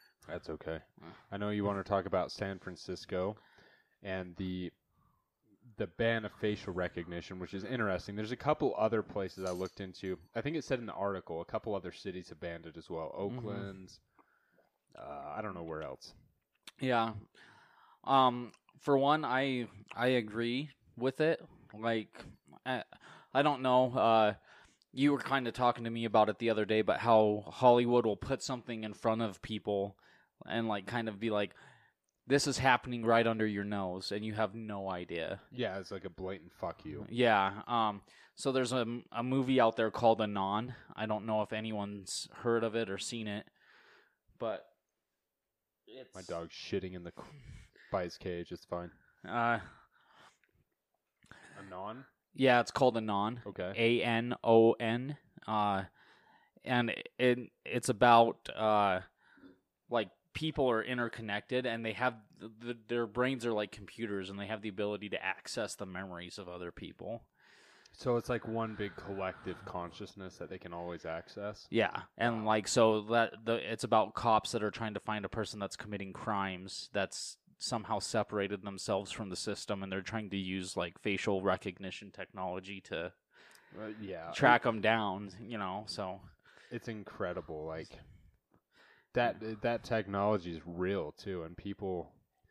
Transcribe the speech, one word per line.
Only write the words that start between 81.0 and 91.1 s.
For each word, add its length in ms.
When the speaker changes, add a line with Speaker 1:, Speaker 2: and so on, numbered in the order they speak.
Speaker 2:
recognition 680
technology 720
to 300
Speaker 1:
Uh, 100
yeah. 320
Speaker 2:
track 340
'em 160
down, 500
you 160
know, 300
so. 340
Speaker 1:
It's 160
incredible, 800
like, 240
that, 480
that 220
technology 720
is 100
real, 480